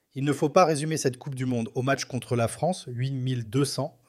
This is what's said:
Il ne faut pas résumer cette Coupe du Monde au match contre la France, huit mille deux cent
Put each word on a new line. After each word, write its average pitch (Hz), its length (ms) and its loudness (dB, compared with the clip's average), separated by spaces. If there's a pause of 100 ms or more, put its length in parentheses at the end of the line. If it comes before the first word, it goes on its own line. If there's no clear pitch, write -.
(160)
Il 135 100 -4
ne 147 80 4
faut 147 160 2
pas 185 160 8
résumer 156 320 0
cette 131 200 0
Coupe 139 180 -10
du 127 100 -4
Monde 120 280 0
au 127 80 -2
match 135 240 0
contre 123 300 -4
la 113 120 2
France, - 400 -4
huit 127 240 -4
mille 127 380 -2
deux 135 160 2
cent - 440 -4